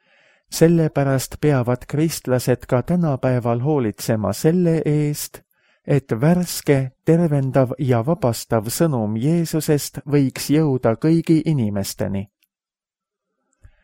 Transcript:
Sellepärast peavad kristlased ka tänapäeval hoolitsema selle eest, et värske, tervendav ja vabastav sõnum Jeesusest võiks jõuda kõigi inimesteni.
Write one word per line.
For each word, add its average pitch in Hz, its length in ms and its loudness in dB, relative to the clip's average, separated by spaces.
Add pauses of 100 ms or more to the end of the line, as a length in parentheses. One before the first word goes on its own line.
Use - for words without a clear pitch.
(520)
Sellepärast 151 920 2
peavad 123 460 0
kristlased 131 840 -2
ka 123 140 0
tänapäeval 127 840 -2
hoolitsema 110 680 -2
selle 165 520 2
eest, 147 560 -4 (460)
et 139 340 0
värske, 151 720 0 (140)
tervendav 135 760 2
ja 120 260 0
vabastav 117 640 -2
sõnum 117 480 -2
Jeesusest 156 880 -2
võiks 139 480 0
jõuda 131 480 2
kõigi 160 440 2
inimesteni. 101 880 -2 (1500)